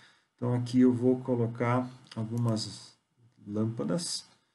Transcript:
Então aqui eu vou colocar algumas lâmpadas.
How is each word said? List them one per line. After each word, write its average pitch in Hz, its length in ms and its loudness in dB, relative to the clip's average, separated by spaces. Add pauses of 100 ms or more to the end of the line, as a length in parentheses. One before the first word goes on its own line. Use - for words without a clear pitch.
(360)
Então 123 200 -2
aqui 123 240 2
eu 127 120 8
vou 127 300 2
colocar 123 680 0 (280)
algumas 110 840 -4 (480)
lâmpadas. 117 840 -4 (280)